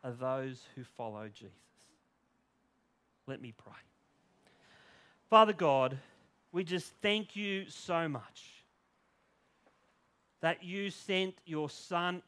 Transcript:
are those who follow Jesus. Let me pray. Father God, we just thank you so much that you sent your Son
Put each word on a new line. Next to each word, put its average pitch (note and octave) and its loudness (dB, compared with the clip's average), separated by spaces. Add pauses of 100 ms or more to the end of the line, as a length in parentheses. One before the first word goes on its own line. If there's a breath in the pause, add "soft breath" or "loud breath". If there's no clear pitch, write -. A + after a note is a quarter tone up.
are B2+ -6
those C3 -6 (140)
who B2+ -12 (120)
follow G#2+ -10
Jesus. G2+ -18 (1800)
Let C3+ -12
me A#2 -16
pray. - -20 (1600 loud breath)
Father A3 10
God, C3+ 4 (540 loud breath)
we F3+ -2
just F3 -6 (100)
thank G#3+ 0
you G3+ -4
so E3 -2
much - -10 (1900)
that E3 0
you F#3+ -6
sent F#3+ -2 (120)
your D3+ -4
Son F3+ -4